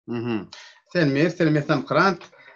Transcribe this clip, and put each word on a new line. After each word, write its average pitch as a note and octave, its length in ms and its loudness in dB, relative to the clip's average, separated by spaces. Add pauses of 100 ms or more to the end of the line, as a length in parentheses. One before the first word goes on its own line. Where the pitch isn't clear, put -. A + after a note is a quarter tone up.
مهم. A#2 420 -6 (440)
تنمير، D3+ 360 2
تنمير D#3 320 0
تنقرانت. D#3 600 0 (320)